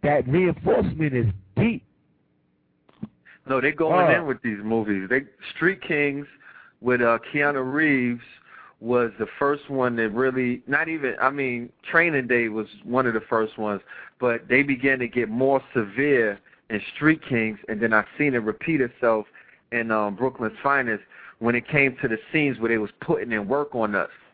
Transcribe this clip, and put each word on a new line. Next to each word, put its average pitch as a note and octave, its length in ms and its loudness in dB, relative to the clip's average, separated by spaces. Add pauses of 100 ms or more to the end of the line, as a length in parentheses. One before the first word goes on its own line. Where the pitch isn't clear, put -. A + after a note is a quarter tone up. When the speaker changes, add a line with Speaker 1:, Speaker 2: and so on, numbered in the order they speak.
Speaker 1:
That D3 240 2
reinforcement D#3 880 0
is A#2+ 120 2 (300)
deep. A3+ 280 0 (1600)
Speaker 2:
No, C3 140 0
they C#3+ 120 0
going E3 340 2
Speaker 1:
Uh. E3 140 6
Speaker 2:
in E3 60 -6
with B2+ 160 -4
these G#2+ 200 -2
movies. G#2 460 0
They, C3 160 2 (300)
Street F#3+ 280 0
Kings C#3+ 440 -2 (540)
with, B2 220 2
uh, A#2 160 4 (140)
Keanu D3 400 0
Reeves C3 500 2 (580)
was A#2 380 2
the A2 80 0 (120)
first C#3+ 300 0
one B2+ 280 0
that A2+ 140 0
really, B2+ 560 0
not D3+ 220 0
even, C#3+ 320 -4
I C3 100 2
mean, B2+ 400 -4 (120)
Training D#3+ 460 0
Day A#2+ 200 2
was G#2+ 200 -4 (160)
one B2+ 220 0
of A#2 80 0
the A2 80 0
first A2 360 -2
ones, G#2 240 -4 (380)
but A#2+ 280 0
they C3 140 4
began C3+ 380 0
to A#2+ 80 -4
get A#2 200 -2
more C3 320 2 (140)
severe A2+ 640 0 (320)
in G#2+ 100 -2 (140)
Street D#3 340 2
Kings, A2 300 -2 (100)
and G#2+ 120 -4
then A2+ 120 2
I G#2+ 120 4 (120)
seen D3 180 0
it A#2+ 80 0
repeat C3+ 380 -2
itself A#2 460 0 (460)
in, A#2 180 -2
um, G#2 240 0
Brooklyn's A#2 480 -4
Finest B2+ 400 0 (380)
when A#2 140 2
it A#2+ 120 -2
came C#3 360 2
to C3+ 60 0
the A2 100 -2 (140)
scenes C#3+ 260 0
where A2+ 100 0
they A2+ 100 2
was G#2+ 120 -4 (100)
putting A#2+ 320 -2
in G#2 160 -2
work C#3+ 260 -2
on G#2+ 200 0
us. F#2 160 -2 (240)